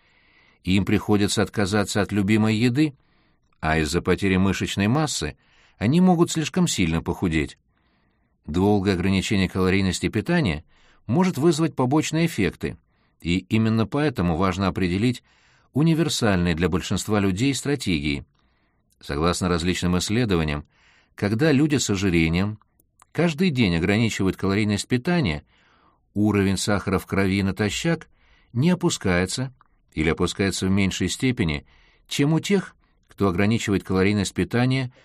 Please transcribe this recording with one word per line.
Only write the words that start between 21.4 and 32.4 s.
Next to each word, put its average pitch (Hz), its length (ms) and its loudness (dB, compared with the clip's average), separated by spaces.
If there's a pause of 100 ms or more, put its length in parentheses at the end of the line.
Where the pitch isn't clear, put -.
люди 147 260 2
с - 120 -2
ожирением 92 680 0 (520)
каждый 165 380 0
день 117 260 2
ограничивают 98 600 0
калорийность 101 500 -2
питания, 123 560 -2 (680)
уровень 101 440 2
сахара 95 420 -2
в - 60 -10
крови 98 360 0
натощак 165 680 -2 (460)
не 131 160 2
опускается 127 840 0 (400)
или 78 160 0
опускается 90 580 -2
в - 20 0
меньшей 95 400 0
степени, 92 560 -2 (420)
чем 143 260 0
у 160 60 2
тех, - 360 -2 (320)